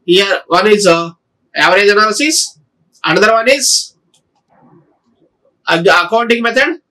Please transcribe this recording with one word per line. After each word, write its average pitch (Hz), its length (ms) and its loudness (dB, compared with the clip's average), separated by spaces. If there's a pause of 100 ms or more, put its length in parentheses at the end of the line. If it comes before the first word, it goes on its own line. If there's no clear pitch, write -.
here, 190 420 0
one 185 200 0
is, 202 200 2
uh, 170 240 0 (440)
average 185 340 2
analysis, 214 720 -2 (440)
another 202 300 0
one 226 160 0
is, - 460 -2 (1700)
uh, 170 140 -2
the 170 240 2
accounting 233 360 -2
method, 262 500 -2